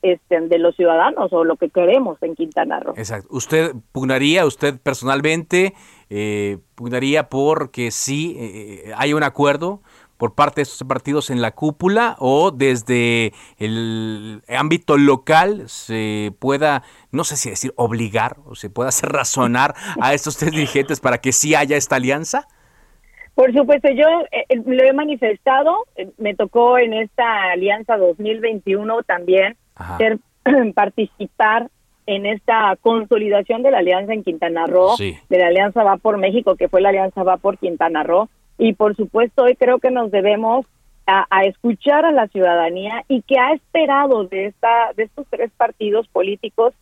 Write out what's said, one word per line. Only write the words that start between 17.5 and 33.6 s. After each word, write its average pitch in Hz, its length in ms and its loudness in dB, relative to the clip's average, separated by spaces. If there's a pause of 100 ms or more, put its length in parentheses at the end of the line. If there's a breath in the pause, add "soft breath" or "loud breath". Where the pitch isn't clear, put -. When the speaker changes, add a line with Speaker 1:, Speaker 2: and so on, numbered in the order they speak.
Speaker 2:
obligar 113 720 -2
o 113 100 -20
se 104 140 -14
pueda 123 200 -4
hacer - 200 -4
razonar 131 640 0 (260 loud breath)
a 131 140 2
estos 147 240 -4
tres 156 140 -2
dirigentes 143 500 -2
para 123 160 0
que 131 160 -2
sí 160 220 0
haya 147 200 2
esta 139 220 -2
alianza? 147 500 -4 (840 soft breath)
Speaker 1:
Por 254 180 4
supuesto, 285 380 4
yo, 277 160 4 (260)
eh, 233 160 -6
eh, 247 180 0
lo 254 180 2
he 269 100 6
manifestado, 277 920 0 (140)
eh, 190 200 -12
me 208 180 -4
tocó 240 420 2
en 233 160 2
esta 220 580 -2
alianza 208 460 -2
dos 175 200 2
mil 220 220 -4
veintiuno 220 640 -4
también 185 540 0 (180)
Speaker 2:
Ajá. 87 220 -12
Speaker 1:
ser, 220 220 -2 (260)
<clears throat> 247 280 2
participar 214 960 -2 (380)
en 196 180 -4
esta 214 540 0
consolidación 220 840 0